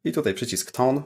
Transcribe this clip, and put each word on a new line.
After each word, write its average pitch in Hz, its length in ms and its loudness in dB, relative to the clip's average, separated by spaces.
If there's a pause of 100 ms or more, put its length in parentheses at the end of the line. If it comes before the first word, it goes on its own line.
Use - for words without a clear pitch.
i - 80 0
tutaj 110 220 2
przycisk - 360 -4
Tone 131 360 2